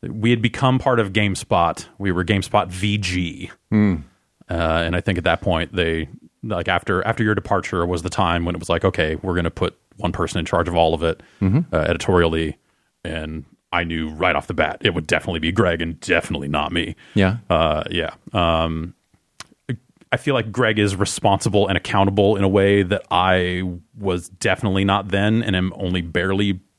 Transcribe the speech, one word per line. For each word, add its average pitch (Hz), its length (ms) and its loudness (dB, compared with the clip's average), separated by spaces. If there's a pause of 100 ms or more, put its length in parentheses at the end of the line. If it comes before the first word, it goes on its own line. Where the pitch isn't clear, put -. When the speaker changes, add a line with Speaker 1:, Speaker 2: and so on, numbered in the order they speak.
Speaker 1:
we 110 280 -2
had 117 120 2
become 127 380 2
part 123 180 2
of 98 140 0
GameSpot. 95 760 0 (120)
We 98 120 -2
were 90 140 0
GameSpot 98 440 0
V 101 300 -2
G. 90 520 -4 (200)
Speaker 2:
Hmm. 104 260 4 (540)
Speaker 1:
Uh, 82 340 0
and 82 120 -2
I 87 40 0
think 90 160 0
at 82 80 -4
that 85 180 2
point, 82 340 -2
they, 82 320 -2 (340)
like, 92 240 -4
after, 92 400 0
after 113 160 -2
your 107 140 2
departure 90 500 -2
was 87 160 -2
the 87 80 -4
time 85 340 0
when 87 120 -2
it - 20 -6
was 82 100 -10
like, 117 160 0
"Okay, 85 380 0
we're 90 140 -2
gonna 85 140 0
put - 280 -4 (180)
one 92 160 -2
person 87 280 -4
in 82 40 -2
charge 85 240 0
of 87 60 -4
all 82 180 4
of 80 120 -2
it, 82 180 0 (180)
Speaker 2:
Mm-hmm. 104 340 2
Speaker 1:
uh, 82 40 2
editorially." 82 800 0 (460)
And 78 400 -8 (280)
I 87 120 0
knew 82 260 -4
right 80 260 0
off - 120 -4
the - 60 -6
bat 78 280 0
it - 120 -4
would 80 120 -6
definitely 82 340 -2
be 80 120 -2
Greg 90 300 2
and 85 180 -6
definitely 80 480 -2
not 76 220 -2
me. - 260 -6 (180)
Speaker 2:
Yeah. 101 240 4 (100)
Speaker 1:
Uh, 80 420 2
yeah. 82 200 -4 (240)
Um, 82 600 0 (1160)
I - 60 -2
feel 143 160 -2
like 113 180 -2
Greg 110 260 2
is 104 160 2
responsible 98 720 2
and 95 100 0
accountable 98 580 2
in 98 80 0
a 98 40 4
way 101 340 6
that 92 280 0
I 90 520 2 (360)
was 90 300 -4
definitely 98 560 0
not 98 240 0
then 104 340 2
and 98 140 0
am 92 180 0
only 92 280 -2
barely 92 580 0 (180)